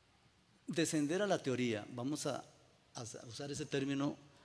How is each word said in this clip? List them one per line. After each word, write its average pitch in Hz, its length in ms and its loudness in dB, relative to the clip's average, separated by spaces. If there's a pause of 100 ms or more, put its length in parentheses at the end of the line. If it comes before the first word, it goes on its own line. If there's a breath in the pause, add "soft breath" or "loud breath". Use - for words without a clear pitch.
(680)
descender 160 560 2
a 202 40 2
la 180 160 2
teoría, 120 500 2
vamos 135 340 -2
a, 127 180 -2 (500)
a 127 80 -8 (260)
usar 143 220 -8
ese 143 160 -4
término 139 500 2 (280 soft breath)